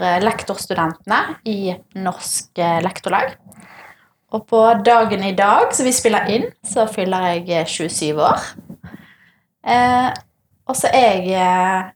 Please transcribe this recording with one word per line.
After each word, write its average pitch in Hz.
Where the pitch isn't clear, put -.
eh, 180
lektorstudentene 196
i 196
Norsk, -
eh, 170
Lektorlag. 185
Og 214
på 226
dagen 220
i 196
dag, 208
som 254
vi 254
spiller 208
inn, 240
så 220
fyller 185
jeg, 175
eh, 160
tjuesyv 156
år. -
Eh, 247
og 254
så -
er 233
jeg, 180
eh, 185